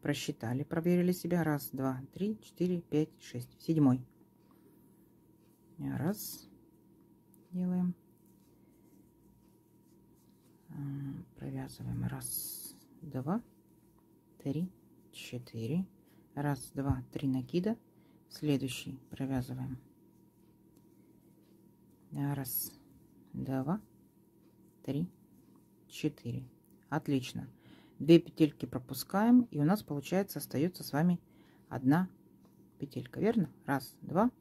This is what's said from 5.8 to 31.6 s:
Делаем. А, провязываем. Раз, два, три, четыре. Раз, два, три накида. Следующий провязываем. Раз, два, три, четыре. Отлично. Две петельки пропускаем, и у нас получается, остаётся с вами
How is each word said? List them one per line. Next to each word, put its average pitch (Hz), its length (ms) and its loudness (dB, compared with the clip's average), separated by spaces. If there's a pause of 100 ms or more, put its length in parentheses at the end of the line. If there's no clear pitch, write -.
Делаем. 180 440 0 (2750)
А, 156 60 -16 (640)
провязываем. 131 680 -8
Раз, - 720 -8 (260)
два, 151 400 -4 (1000)
три, 156 260 -2 (440)
четыре. 123 760 -6 (480)
Раз, 143 380 -2
два, 135 400 -2
три 139 160 -2
накида. 170 480 0 (500)
Следующий 135 720 -2 (120)
провязываем. 127 680 -6 (2250)
Раз, 143 640 -4 (580)
два, 131 480 -2 (1040)
три, 147 260 -2 (800)
четыре. 127 580 -4 (440)
Отлично. 135 580 -2 (520)
Две 165 200 10
петельки - 480 0
пропускаем, 220 840 4
и - 100 -6
у 147 40 4
нас 196 180 4
получается, 170 560 -2
остаётся 151 460 -2
с - 100 -10
вами 175 260 4 (480)